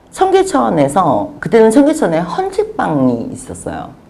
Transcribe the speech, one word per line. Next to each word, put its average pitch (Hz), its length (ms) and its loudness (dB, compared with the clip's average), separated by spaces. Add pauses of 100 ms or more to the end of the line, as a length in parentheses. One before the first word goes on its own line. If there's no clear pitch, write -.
(120)
청계천에서, 196 1300 0
그때는 220 300 4
청계천에 254 480 2
헌책방이 175 1120 -2
있었어요. - 580 -12 (200)